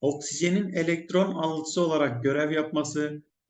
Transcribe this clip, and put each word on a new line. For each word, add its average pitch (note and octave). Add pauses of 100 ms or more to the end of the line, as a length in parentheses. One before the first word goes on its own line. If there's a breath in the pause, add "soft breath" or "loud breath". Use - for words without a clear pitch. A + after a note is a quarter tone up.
Oksijenin F3
elektron E3+
alıcısı D#3+
olarak C#3+
görev D3
yapması, D3+ (280)